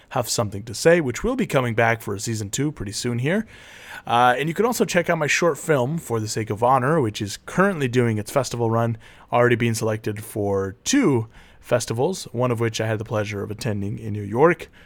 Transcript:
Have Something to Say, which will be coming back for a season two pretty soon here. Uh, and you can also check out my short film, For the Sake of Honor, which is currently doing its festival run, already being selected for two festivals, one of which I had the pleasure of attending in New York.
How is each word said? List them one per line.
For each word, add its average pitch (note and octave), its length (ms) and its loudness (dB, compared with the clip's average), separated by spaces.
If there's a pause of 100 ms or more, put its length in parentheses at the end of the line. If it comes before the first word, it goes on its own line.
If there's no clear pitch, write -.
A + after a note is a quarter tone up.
Have B2+ 180 -2
Something G#2 360 -4
to A2+ 100 -12
Say, E3+ 260 6
which B2+ 240 -4
will A#3+ 120 0
be A#3+ 100 0
coming B2 300 0
back A2+ 260 4
for G#2 140 -6
a G2 40 -8
season G#2+ 300 -6
two C#3+ 220 -2
pretty B2 200 -10
soon A#2+ 280 -4
here. F3+ 260 0 (640)
Uh, B2 320 6
and D3 100 -2
you E3 60 -4
can G3+ 100 2
also B3 200 2
check E3+ 260 0
out E3 80 0
my D3 80 0
short D3+ 320 2
film, D3 400 0
For A#2 200 -4
the A2 80 -4
Sake G#2+ 220 -4
of G#2+ 140 -4
Honor, C3 360 4
which A2 220 -2
is G2 240 -6
currently F3+ 420 2
doing A#2 300 2
its G#2 140 -6
festival A#2+ 400 0
run, A2+ 260 0 (340)
already A#2+ 240 6
being A#2 200 0
selected A2 480 -4
for G2 600 -2
two C3+ 440 2 (320)
festivals, B2 720 -2
one B2 180 0
of A2+ 100 -2
which A2+ 220 -2
I A2 60 -2
had A2 100 0
the G#2 80 -6
pleasure G#2 380 -4
of G2+ 80 -8
attending G#2 480 -6
in A2 140 -8
New G#2 100 -6
York. B2+ 460 2 (160)